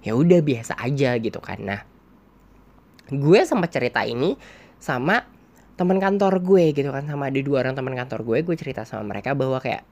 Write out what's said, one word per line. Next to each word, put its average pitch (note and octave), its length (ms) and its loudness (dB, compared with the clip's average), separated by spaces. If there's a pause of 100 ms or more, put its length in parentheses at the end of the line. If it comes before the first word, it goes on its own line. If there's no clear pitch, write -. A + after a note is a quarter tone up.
ya A2 80 0
udah E3+ 240 6
biasa C3 400 -4
aja B2+ 400 0
gitu A2+ 180 -6
kan. - 220 -12
Nah, G2+ 240 -6 (1300)
gue C#3+ 320 4
sempat G3 320 0
cerita A#2+ 320 0
ini C3+ 320 -2 (400)
sama D3+ 580 -4 (420)
teman F#3 160 2
kantor F#3+ 480 2
gue F3 320 6
gitu C#3 160 -2
kan, C#3+ 160 -6
sama C#3+ 240 -4
ada C#3 80 0
dua C#3 240 0
orang C3 80 -2
teman C3 240 -6
kantor B2 240 -6
gue, A#2 240 0
gue E3+ 160 -2
cerita B2 240 -8
sama G#2 320 -10
mereka B2 160 -4
bahwa C3 320 0
kayak A#2 280 -6